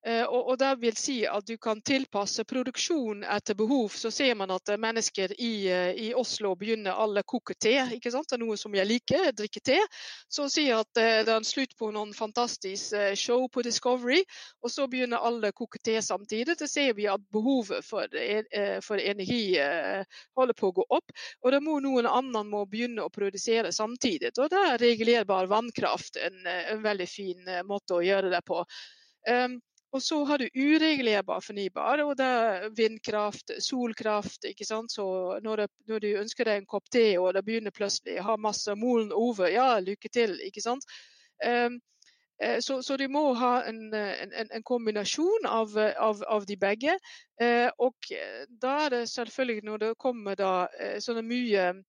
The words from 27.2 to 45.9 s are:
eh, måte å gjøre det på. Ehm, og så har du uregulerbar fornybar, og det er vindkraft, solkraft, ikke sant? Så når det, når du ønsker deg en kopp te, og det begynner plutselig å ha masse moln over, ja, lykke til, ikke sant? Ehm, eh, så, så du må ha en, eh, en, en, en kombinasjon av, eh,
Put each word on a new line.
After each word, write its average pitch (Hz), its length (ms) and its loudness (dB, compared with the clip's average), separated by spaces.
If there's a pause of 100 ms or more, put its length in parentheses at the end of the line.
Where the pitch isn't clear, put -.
eh, 180 160 -4
måte 202 320 -2
å 175 100 2
gjøre 196 240 4
det 175 160 0
på. 175 180 -2 (640)
Ehm, 247 340 2 (320)
og 269 100 -2
så 294 220 0
har 294 120 2
du 254 140 -2
uregulerbar 269 880 2
fornybar, 208 640 -2
og 285 140 -2
det 269 80 2
er 226 500 0
vindkraft, 214 760 -2 (100)
solkraft, 220 800 -2
ikke 208 220 -10
sant? 226 260 -6
Så 190 500 -4
når 220 160 -4
det, 208 100 0 (200)
når 220 140 -2
du 208 60 -2 (120)
ønsker 226 240 -4
deg 214 140 2
en 196 100 -8
kopp - 240 -8
te, 220 260 6
og 180 160 4
det 196 120 0
begynner 220 260 -2
plutselig 185 480 -4
å 180 40 -4
ha 220 140 0
masse 208 380 -2
moln 220 400 2
over, 208 320 2
ja, 233 320 4
lykke 196 320 -6
til, 220 320 2
ikke 202 180 -10
sant? 247 220 -4 (580)
Ehm, 240 380 0 (640)
eh, 226 160 0
så, 262 240 -4
så 277 140 -4
du 269 100 -2
må 277 260 2
ha 247 300 2
en, 220 300 -8
eh, 208 300 -4
en, 196 100 -12
en, 220 180 -6
en 226 120 -10
kombinasjon 247 840 0
av, 214 300 0
eh, 214 200 2